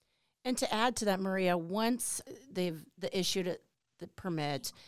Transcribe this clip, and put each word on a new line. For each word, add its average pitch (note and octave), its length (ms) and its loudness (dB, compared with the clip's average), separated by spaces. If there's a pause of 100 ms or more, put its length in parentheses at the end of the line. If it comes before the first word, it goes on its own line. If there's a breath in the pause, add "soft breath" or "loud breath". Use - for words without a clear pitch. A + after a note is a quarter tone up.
(440)
And B3+ 140 -2
to - 160 0
add A#3 220 2
to A3+ 100 -2
that, F#3+ 140 4
Maria, F#3+ 360 4
once G#3+ 640 0 (320)
they've, F3 320 -2 (140)
the F3 180 -4
issued F3+ 320 2
a, F3 100 -2 (420)
the F3 80 -10
permit, D3 640 -2 (140 loud breath)